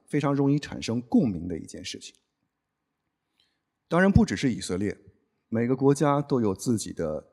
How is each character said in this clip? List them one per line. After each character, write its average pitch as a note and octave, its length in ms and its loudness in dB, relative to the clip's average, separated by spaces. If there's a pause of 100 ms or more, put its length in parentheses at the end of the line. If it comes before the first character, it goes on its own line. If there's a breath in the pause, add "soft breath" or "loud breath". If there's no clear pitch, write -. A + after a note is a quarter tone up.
非 D3 140 -2
常 C#3+ 160 0
容 C#3 160 2
易 D3 80 2
产 - 200 -12
生 A#2+ 220 -4
共 E3 260 2
鸣 F2 200 -4
的 F2 100 -6
一 - 80 -10
件 F2 180 -18
事 - 140 -12
情。 - 160 -18 (1700)
当 E3+ 120 0
然 G3 120 6
不 A3+ 120 8
只 G2 140 -2
是 C3 160 0
以 - 60 -6
色 - 180 -6
列， G2 180 -4 (520)
每 A#2 180 -2
个 C3 100 0
国 C3+ 200 4
家 C#3+ 260 2
都 C#3+ 180 0
有 G#2 140 2
自 A2+ 240 -2
己 F2 160 -8
的， D#2 400 -6